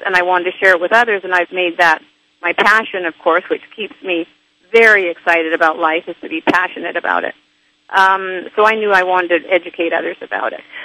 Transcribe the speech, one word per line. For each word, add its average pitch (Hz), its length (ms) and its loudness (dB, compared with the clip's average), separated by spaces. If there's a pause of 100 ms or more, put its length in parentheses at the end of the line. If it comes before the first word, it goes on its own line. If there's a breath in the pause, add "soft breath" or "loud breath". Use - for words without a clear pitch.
and 190 100 -4
I 175 80 4
wanted 180 300 0
to - 60 -14
share 190 140 4
it 170 80 2
with 175 120 -2
others, 220 320 2
and 185 100 -4
I've 175 160 0
made 180 280 -4
that 165 220 4 (400)
my 175 120 -4
passion, 208 540 0
of 156 120 -8
course, 175 320 0
which 151 120 -6 (120)
keeps - 280 -12
me 175 260 -6 (420)
very 214 400 4
excited 165 440 0
about 165 240 2
life, 160 280 -2
is 175 140 -12
to 185 80 -14
be 160 120 -8
passionate 175 560 -4
about 90 280 -2
it. - 100 -6 (560)
Um, 190 640 0
so 214 100 2
I 220 100 4
knew 208 180 -2
I 185 100 4
wanted 175 400 0
to - 80 -8
educate 170 420 -2
others 165 280 -4
about - 320 -6
it. - 80 -14 (240 loud breath)